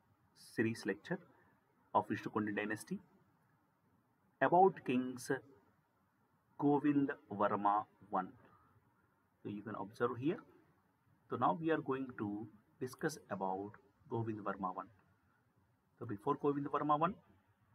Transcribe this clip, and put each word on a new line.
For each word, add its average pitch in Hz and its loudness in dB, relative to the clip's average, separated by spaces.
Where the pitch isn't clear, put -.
series 113 0
lecture 107 -4
of 107 4
Vishnukunti 107 -2
dynasty 107 -4
about 170 6
Kings 127 -2
Govind 143 4
Varma 104 2
one. 95 -2
So 110 -8
you 104 -6
can 104 -8
observe 117 -2
here. 160 0
So 139 -4
now 139 2
we 160 0
are 151 2
going 131 -2
to 107 -4
discuss 147 -4
about 98 -4
Govind 113 -2
Varma 95 -2
one. 92 -8
So 120 -8
before 127 -2
Govind 143 2
Varma 147 2
one, 170 2